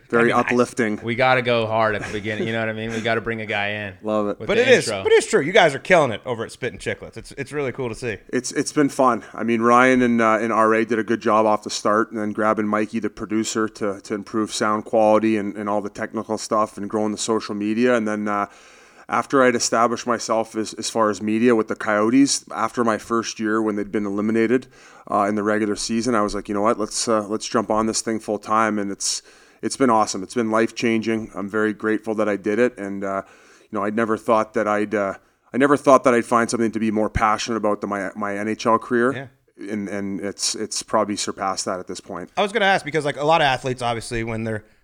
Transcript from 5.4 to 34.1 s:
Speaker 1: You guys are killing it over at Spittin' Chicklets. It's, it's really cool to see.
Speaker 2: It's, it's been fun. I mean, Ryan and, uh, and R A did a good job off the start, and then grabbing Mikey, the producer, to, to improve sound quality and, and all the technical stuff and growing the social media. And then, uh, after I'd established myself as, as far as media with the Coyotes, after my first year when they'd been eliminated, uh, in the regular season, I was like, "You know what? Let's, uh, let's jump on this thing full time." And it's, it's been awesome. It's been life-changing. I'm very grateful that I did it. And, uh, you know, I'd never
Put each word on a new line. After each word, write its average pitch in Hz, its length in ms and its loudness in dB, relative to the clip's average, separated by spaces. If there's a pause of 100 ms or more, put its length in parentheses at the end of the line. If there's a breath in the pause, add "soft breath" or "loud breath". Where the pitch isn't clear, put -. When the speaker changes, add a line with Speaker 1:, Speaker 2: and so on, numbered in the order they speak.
Speaker 1:
You 147 100 -2
guys 180 240 6
are 127 40 -4
killing 151 320 4
it 101 140 -6
over 113 200 -4
at - 80 -12
Spittin' 98 260 -8
Chicklets. 95 380 -8
It's, 110 160 -16
it's 131 180 -10
really 139 220 -4
cool 123 160 -6
to 110 60 -8
see. 110 220 -6 (120)
Speaker 2:
It's, - 240 -2
it's 143 180 -2
been 143 180 4
fun. 123 340 2 (100)
I - 100 -8
mean, 117 180 0
Ryan 123 400 6
and, 120 200 4
uh, 110 200 4
and 113 120 -2
R 110 200 4
A 113 120 2
did 113 120 -2
a 110 60 0
good 110 160 0
job 110 260 4
off 107 180 2
the 107 60 -8
start, 110 420 0
and 113 80 -8
then 104 120 -4
grabbing 107 360 0
Mikey, 107 320 -2
the 104 120 -4
producer, 110 560 -2
to, 101 340 -6
to - 140 -8
improve 104 360 -4
sound 107 340 -2
quality 107 520 4
and, 101 200 -4
and 104 120 -6
all 104 120 0
the 101 80 -8
technical 110 500 -6
stuff 107 380 -2
and 101 120 -8
growing 107 220 0
the 101 80 -6
social 110 340 -2
media. 110 440 2
And 107 100 0
then, 104 220 -4
uh, 101 180 -2 (600 loud breath)
after 131 360 2
I'd 127 100 6
established 117 540 0
myself 113 480 -2
as, 107 180 -4
as - 160 -8
far 110 220 2
as 101 100 -6
media 113 340 4
with 110 120 0
the 101 80 -4
Coyotes, 113 760 2
after 113 320 -2
my 110 140 2
first 113 420 -4
year 110 220 0
when 107 140 -2
they'd 101 160 -6
been 104 160 -2
eliminated, 110 580 0 (460 loud breath)
uh, 104 180 2
in 107 60 0
the 107 80 -2
regular 107 320 0
season, 113 400 -2
I 104 80 2
was 101 100 -2
like, 98 160 -8
"You 104 60 -4
know 101 80 -2
what? 110 160 2
Let's, - 280 -4
uh, 107 200 0
let's 107 200 -6
jump 107 220 -2
on 110 160 2
this 110 160 -2
thing 110 180 -4
full 104 200 -4
time." 110 400 0
And 101 120 -6
it's, - 300 -6 (400 soft breath)
it's 110 160 -6
been 131 140 4
awesome. 104 320 2
It's 90 100 -14
been 113 160 -2
life-changing. 113 880 0
I'm 98 120 -8
very 107 240 0
grateful 110 440 -2
that 104 120 0
I 104 80 0
did 104 220 -2
it. 123 220 2
And, 98 240 -8
uh, 98 180 -4 (400 soft breath)
you - 160 -20
know, 98 60 -2
I'd 107 120 -2
never 110 220 0